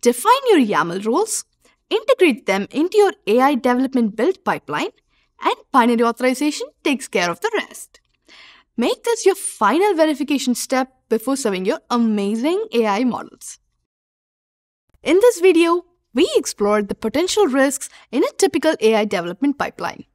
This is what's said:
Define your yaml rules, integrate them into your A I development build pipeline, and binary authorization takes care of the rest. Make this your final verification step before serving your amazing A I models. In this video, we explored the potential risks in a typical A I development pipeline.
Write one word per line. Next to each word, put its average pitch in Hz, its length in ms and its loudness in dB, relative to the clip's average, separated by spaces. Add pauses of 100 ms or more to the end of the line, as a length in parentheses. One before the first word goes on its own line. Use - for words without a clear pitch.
Define 466 480 2
your 359 100 6
yaml 185 440 0
rules, 285 420 -2 (440)
integrate 381 560 2
them 190 260 -2
into 359 260 0
your 415 160 4 (140)
A 220 120 4
I 277 160 2
development 247 600 0
build 311 280 -2
pipeline, 185 480 -4 (500)
and 370 140 0 (160)
binary 240 320 2
authorization 262 640 -2 (160)
takes 285 240 -2
care 175 220 -2
of 170 120 -8
the 440 140 -4
rest. - 440 -10 (760)
Make 311 280 -2
this 466 220 -2
your 381 100 4
final 330 580 0
verification 294 640 0
step 262 340 -4 (200)
before 233 260 -2
serving 196 300 -4
your 277 140 -2 (100)
amazing 233 840 -2
A 226 160 0
I 208 160 0
models. - 560 -8 (1400)
In 330 160 2
this 466 220 2
video, 339 440 4 (300)
we 349 200 2
explored 208 520 0
the - 80 -6
potential 339 520 0
risks 269 420 0 (220)
in 277 120 0
a 571 140 -2
typical 311 440 2
A 220 140 2
I 214 100 0
development 196 540 -4
pipeline. - 560 -8